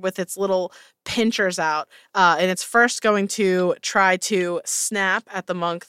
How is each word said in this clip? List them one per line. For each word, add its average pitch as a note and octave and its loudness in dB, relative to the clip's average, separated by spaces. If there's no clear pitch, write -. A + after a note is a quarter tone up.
with F#3 -4
its F3+ -6
little F#3 0
pinchers G#3+ 0
out, D#3 -2
uh, F3 6
and F#3 2
it's F3+ -4
first A#3+ 2
going G#3 2
to F#3 0
try F#3+ 2
to F3+ -2
snap G3+ -2
at F#3 -10
the F3+ -4
monk E3+ -6